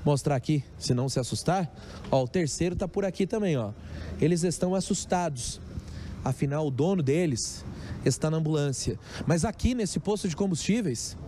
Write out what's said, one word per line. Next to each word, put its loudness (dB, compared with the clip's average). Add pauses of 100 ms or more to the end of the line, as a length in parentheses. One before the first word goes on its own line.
mostrar 2
aqui, 2 (140)
se 0
não 0
se 0
assustar, 0 (380)
ó, 4
o 0
terceiro 0
tá -2
por 0
aqui 0
também, 0
ó. 0 (480)
Eles 4
estão 2
assustados. -2 (640)
Afinal, 0
o 0
dono 2
deles 2 (400)
está 2
na 2
ambulância. 0 (260)
Mas 4
aqui 2
nesse 0
posto 0
de -2
combustíveis 0 (120)